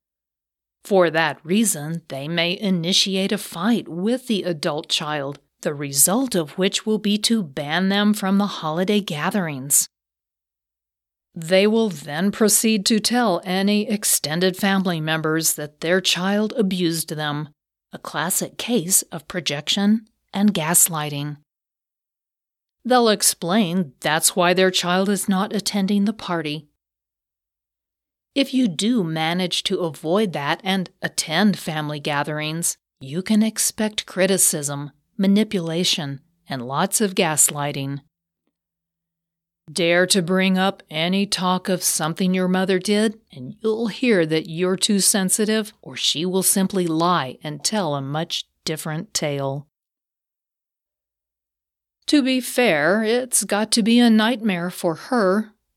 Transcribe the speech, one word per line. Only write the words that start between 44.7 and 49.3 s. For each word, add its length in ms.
too 220
sensitive, 840
or 120
she 300
will 180
simply 440
lie 560
and 200
tell 320
a 60
much 460
different 480
tale. 540